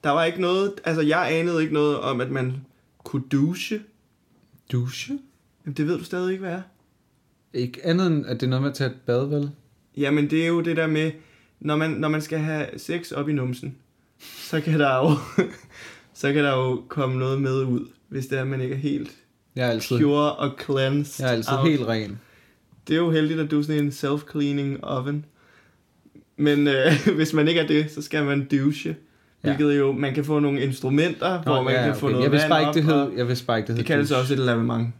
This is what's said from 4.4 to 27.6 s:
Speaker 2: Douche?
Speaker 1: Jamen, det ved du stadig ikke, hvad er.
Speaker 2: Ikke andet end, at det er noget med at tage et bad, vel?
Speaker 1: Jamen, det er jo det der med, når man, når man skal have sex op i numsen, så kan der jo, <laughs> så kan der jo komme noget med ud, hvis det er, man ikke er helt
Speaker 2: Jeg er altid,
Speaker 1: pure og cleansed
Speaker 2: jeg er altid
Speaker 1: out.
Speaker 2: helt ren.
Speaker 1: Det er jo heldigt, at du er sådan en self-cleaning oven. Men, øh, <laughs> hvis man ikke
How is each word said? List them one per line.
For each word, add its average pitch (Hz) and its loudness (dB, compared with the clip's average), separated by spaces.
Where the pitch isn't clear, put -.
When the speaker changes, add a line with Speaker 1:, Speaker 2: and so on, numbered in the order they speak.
Speaker 2:
Douche? 127 -4
Speaker 1:
Jamen, 139 -8
det 151 0
ved 165 -2
du 170 -8
stadig 185 -4
ikke, 190 -8
hvad 175 -6
er. 185 -10
Speaker 2:
Ikke 123 -6
andet 180 2
end, 156 0
at 120 -4
det 131 0
er 127 0
noget 131 0
med 139 0
at 139 -12
tage 131 -2
et - -14
bad, 123 2
vel? 147 -2
Speaker 1:
Jamen, 143 2
det 160 2
er 165 0
jo 170 2
det 165 0
der 160 0
med, 156 0
når 151 -2
man, 156 0
når 151 -2
man 156 0
skal 156 -6
have 151 -2
sex 170 -8
op 143 -4
i 151 0
numsen, 131 -4
så - -6
kan 156 0
der 135 4
jo, 147 4
<laughs> - -20
så 139 -2
kan 147 4
der 139 2
jo 127 0
komme 131 -2
noget 135 0
med 131 0
ud, 123 0
hvis 135 -8
det 135 -4
er, 131 -2
man 131 -4
ikke 127 -4
er 135 -4
helt 143 -4
Speaker 2:
Jeg 127 0
er 120 2
altid, 117 0
Speaker 1:
pure 147 4
og 139 -2
cleansed 139 0
Speaker 2:
jeg 127 2
er 117 2
altid 113 -2
Speaker 1:
out. 131 2
Speaker 2:
helt 135 2
ren. 110 -4
Speaker 1:
Det 156 2
er 160 2
jo 170 2
heldigt, 160 2
at 147 -2
du 151 2
er 147 2
sådan 147 0
en 143 0
self-cleaning 143 -2
oven. 143 -4
Men, 147 4
øh, 139 4
<laughs> 185 4
hvis 156 0
man 151 4
ikke 170 4